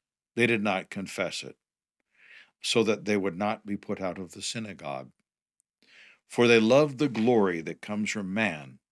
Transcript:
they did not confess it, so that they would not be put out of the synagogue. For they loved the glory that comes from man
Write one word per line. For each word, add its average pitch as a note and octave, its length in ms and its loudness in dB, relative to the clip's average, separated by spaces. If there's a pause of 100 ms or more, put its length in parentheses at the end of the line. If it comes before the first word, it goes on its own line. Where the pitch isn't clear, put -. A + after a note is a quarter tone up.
(340)
they A#2 140 2
did A2+ 140 0
not F#2+ 280 -2
confess F#2+ 540 -6
it, B1 120 -16 (1040)
so - 220 2
that G2+ 220 0
they G#2 120 0
would F#2+ 200 -2
not G#2 300 -4
be G2+ 100 -6
put G2+ 240 -8
out F#2 180 -6
of F2+ 140 -12
the G2+ 100 -16
synagogue. D2+ 720 -10 (1120)
For A#2+ 220 4
they A#2 100 8
loved B2+ 400 4
the C#3+ 100 2
glory A2 520 2
that D#2+ 220 -10
comes G#2 280 -6
from F#2+ 240 -6
man D#2+ 460 -4 (120)